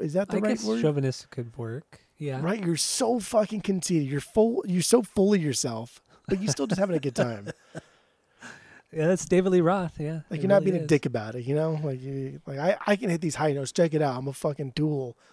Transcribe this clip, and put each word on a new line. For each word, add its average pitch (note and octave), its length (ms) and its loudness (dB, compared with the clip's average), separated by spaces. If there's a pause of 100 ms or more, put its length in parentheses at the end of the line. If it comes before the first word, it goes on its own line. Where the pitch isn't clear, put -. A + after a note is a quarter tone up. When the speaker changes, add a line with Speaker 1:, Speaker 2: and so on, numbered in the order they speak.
Speaker 1:
is D3+ 120 -4
that G3 160 0
the G#3 80 0
Speaker 2:
I - 40 2
Speaker 1:
right G#3+ 160 2
Speaker 2:
guess A3 80 -6
Speaker 1:
word? A3+ 160 -2
Speaker 2:
chauvinistic C#3+ 480 0
could A#2 280 -12
work. A#2+ 440 -10 (160)
Yeah. C3+ 240 -6
Speaker 1:
Right? G3 220 -2
You're E3+ 120 0
so A#3 460 0
fucking G#3+ 400 0
conceited. E3 480 0
You're C#3+ 100 -2
full, A3+ 480 2
you're F3+ 140 2
so A#3+ 220 6
full G3+ 300 4
of F#3+ 80 4
yourself, C3 600 -4 (260)
but F#3+ 140 0
you G#3+ 80 -2
still C4 180 -2
just F#3+ 120 0
having F#3+ 180 2
a - 20 0
good C3 160 -4
time. A2+ 320 -2 (260)
Speaker 2:
<laughs> - 80 -14 (1120)
Yeah, D#3 140 0
that's F3+ 200 2
David F#3 260 4
Lee F3+ 100 6
Roth. F3 380 0
Yeah, D#3 220 -6 (100)
Speaker 1:
Like, D3+ 80 -4
Speaker 2:
it - 20 -6
Speaker 1:
you're F#3+ 80 0
not G3 120 6
Speaker 2:
really F#3+ 100 2
Speaker 1:
being E3+ 100 0
a - 40 -6
Speaker 2:
is. - 20 -8
Speaker 1:
dick D3+ 180 4
about A2+ 300 -4
it, B2 100 -8
you C3+ 80 -2
know? D#3 300 0
Like, C3 180 -4
you, C#3 460 -8
like, C#3 100 -8
"I, D3+ 180 2 (120)
I G#3 80 4
can G3+ 160 -2
hit E3 100 0
these E3 140 -2
high D3+ 180 2
notes. C#3 180 -4
Check E3 220 2
it D3+ 80 2
out. C3+ 160 0
I'm C3+ 100 -6
a C#3 60 -6
fucking C#3 380 -4
tool, C#3+ 440 -2 (180)